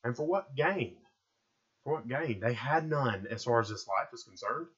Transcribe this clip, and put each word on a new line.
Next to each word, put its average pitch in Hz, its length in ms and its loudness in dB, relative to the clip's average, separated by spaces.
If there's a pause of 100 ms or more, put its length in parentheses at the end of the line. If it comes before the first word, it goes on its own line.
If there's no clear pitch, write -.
And 123 120 -2
for 147 100 -4
what 175 300 0
gain? 175 420 2 (840)
For 143 100 0
what 147 140 -4
gain? 131 320 -2
They 117 140 2
had 147 340 2
none 120 400 2
as 110 160 -6
far 117 180 6
as 107 80 0
this 104 180 -8
life 98 240 -2
was - 120 -16
concerned. 110 440 -6 (100)